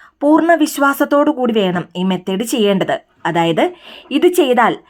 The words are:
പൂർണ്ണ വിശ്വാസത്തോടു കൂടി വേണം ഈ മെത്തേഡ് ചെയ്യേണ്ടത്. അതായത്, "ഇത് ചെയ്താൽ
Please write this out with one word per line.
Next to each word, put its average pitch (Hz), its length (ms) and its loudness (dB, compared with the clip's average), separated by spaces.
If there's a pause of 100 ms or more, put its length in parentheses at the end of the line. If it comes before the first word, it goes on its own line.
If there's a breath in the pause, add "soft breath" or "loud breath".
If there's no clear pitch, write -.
(220 soft breath)
പൂർണ്ണ 311 340 2
വിശ്വാസത്തോടു 285 760 2
കൂടി 247 220 -2
വേണം 185 320 -2 (100)
ഈ 180 80 -6
മെത്തേഡ് 190 400 -4
ചെയ്യേണ്ടത്. 202 560 -2 (260)
അതായത്, 170 460 0 (400 loud breath)
"ഇത് 302 160 2
ചെയ്താൽ 247 500 2 (120)